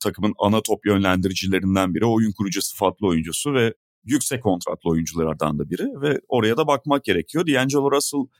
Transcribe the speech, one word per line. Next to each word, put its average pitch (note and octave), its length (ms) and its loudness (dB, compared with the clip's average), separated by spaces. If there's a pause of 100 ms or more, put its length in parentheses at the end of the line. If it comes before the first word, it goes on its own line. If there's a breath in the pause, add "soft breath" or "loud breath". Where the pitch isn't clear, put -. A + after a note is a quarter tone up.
takımın G2+ 380 -2
ana G#2 240 2
top - 240 -2
yönlendiricilerinden F#2+ 1080 2
biri, F2+ 120 0
oyun A2+ 260 2
kurucu G2 300 -4
sıfatlı F#2+ 440 -2
oyuncusu E2+ 480 -2
ve A2+ 200 2 (300)
yüksek B2+ 380 -2
kontratlı F2 480 -2
oyunculardan D#2+ 680 0
da D2 120 -6
biri F2+ 120 -4 (200)
ve C#3+ 260 0
oraya A#2 280 2
da D#3 100 0
bakmak C#3+ 380 0
gerekiyor. A2+ 420 0
D'Angelo C#3 440 2
Russell C#3+ 300 0 (200)